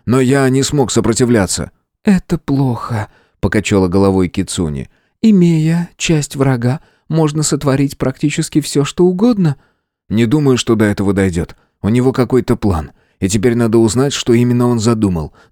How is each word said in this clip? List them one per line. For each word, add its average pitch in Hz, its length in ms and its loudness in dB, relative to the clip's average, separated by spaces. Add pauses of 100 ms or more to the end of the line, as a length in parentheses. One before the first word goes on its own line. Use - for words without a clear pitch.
но 123 140 2
я 135 280 2
не 131 140 2
смог 135 300 -2
сопротивляться". 113 800 0 (320)
"Это 180 340 0
плохо", 123 680 -4 (360)
покачала 98 440 0
головой 95 400 2
Кицуни. 78 600 -6 (320)
"Имея 170 800 2
часть 151 360 -2
врага, 131 460 -2 (280)
можно 156 340 -2
сотворить 139 560 -2
практически 147 640 -4
всё, 139 220 -2
что 175 200 0
угодно". 185 520 0 (520)
"Не 113 160 0
думаю, 135 320 2
что 113 200 0
до 107 100 2
этого 101 260 0
дойдёт. 92 420 -2 (280)
У 98 80 0
него 123 220 2
какой-то 123 440 0
план, 82 360 -4 (280)
и 98 80 0
теперь 113 260 0
надо 117 220 0
узнать, 120 380 2
что - 180 -2
именно 120 360 2
он 120 100 0
задумал. 104 560 -2 (180)